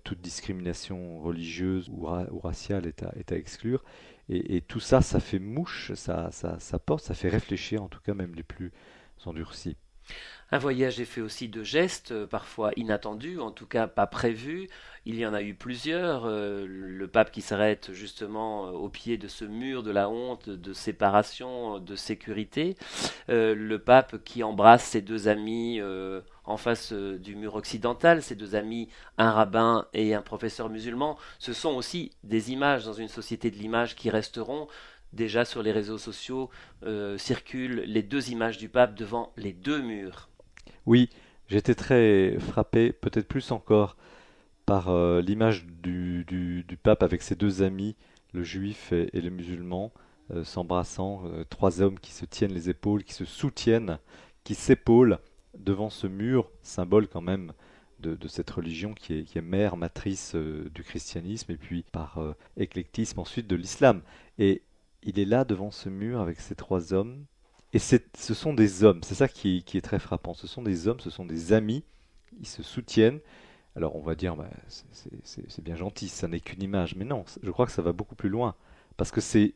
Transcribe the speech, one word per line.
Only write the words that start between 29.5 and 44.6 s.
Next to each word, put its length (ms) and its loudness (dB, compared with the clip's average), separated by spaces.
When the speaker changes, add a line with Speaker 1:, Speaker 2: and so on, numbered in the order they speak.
Speaker 2:
et 200 2
un 80 -2
professeur 460 -6
musulman. 480 -4
Ce 160 -10
sont 160 -2
aussi 400 -6
des 280 -2
images 320 2
dans 80 -8
une 160 -10
société 420 -6
de 60 -6
l'image 380 0
qui 160 -4
resteront. 560 -4
Déjà 300 0
sur 180 -6
les 100 2
réseaux 260 -2
sociaux, 500 -8
euh, 340 -6
circulent 680 -4
les 160 0
deux 280 -4
images 260 -2
du 140 -12
pape 240 6
devant 420 -6
les 160 -8
deux 300 -4
murs. 480 -10
Speaker 1:
Oui, 240 8
j'étais 260 4
très 640 6
frappé, 560 2
peut-être 340 -2
plus 240 -6
encore, 460 4